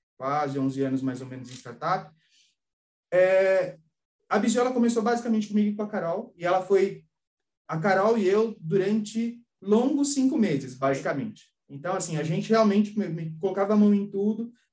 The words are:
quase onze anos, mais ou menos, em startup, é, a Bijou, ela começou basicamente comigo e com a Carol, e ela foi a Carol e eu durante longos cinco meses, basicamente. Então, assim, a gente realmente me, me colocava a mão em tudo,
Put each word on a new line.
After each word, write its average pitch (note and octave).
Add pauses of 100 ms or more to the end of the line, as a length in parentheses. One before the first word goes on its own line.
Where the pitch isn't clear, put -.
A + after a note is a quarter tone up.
(160)
quase C#3
onze C3
anos, C3
mais B2+
ou C3
menos, B2+
em -
startup, D3+ (1040)
é, F#3+ (520)
a G3
Bijou, A#3+
ela B3+
começou A#3
basicamente A3+
comigo G#3
e G#3
com G#3+
a G#3
Carol, F#3
e E3+
ela F#3
foi G3 (640)
a D#3+
Carol G3
e F#3+
eu G#3+
durante G#3 (220)
longos C4
cinco C4
meses, D#3+
basicamente. C3+ (240)
Então, D#3
assim, E3
a D3
gente F3+
realmente G#3+
me, F3+
me D#3+
colocava G3
a -
mão G#3
em G3+
tudo, A3 (200)